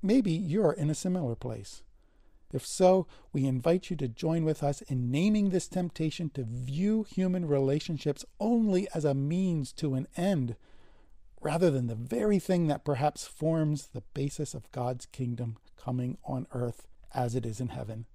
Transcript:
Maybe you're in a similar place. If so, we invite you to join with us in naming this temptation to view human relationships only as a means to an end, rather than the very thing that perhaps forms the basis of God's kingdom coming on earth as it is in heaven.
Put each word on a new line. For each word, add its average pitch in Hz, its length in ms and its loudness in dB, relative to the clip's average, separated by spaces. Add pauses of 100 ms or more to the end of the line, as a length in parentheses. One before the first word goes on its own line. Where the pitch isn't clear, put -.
Maybe 202 300 4
you're 170 400 2
in 147 180 0
a 151 60 0
similar 175 400 -2
place. 110 480 -10 (720)
If 139 120 -4
so, 185 420 4 (260)
we 135 120 0
invite 139 440 2
you 170 80 -4
to 139 100 -2
join 160 380 0
with 156 180 -2
us 143 200 0
in 123 280 -2
naming 202 380 4
this 180 180 0
temptation 165 640 -2
to 131 160 -6
view 143 580 0
human 185 420 0
relationships 143 800 0 (160)
only 208 560 2
as 156 80 -2
a 143 100 4
means 160 600 0
to 139 220 -2
an 131 200 -2
end, 156 400 0 (880)
rather 165 280 2
than 131 180 2
the 113 60 -2
very 208 460 2
thing 175 280 2
that 143 180 0
perhaps 147 420 0
forms 156 600 0
the - 160 -12 (100)
basis 143 400 -4
of 127 180 -12
God's 123 360 -4
kingdom 120 500 -6 (180)
coming 123 480 -4
on 131 300 -6
earth 120 340 -6 (260)
as 123 220 -2
it 117 100 -2
is 110 140 -6
in 123 80 -2
heaven. 113 480 -8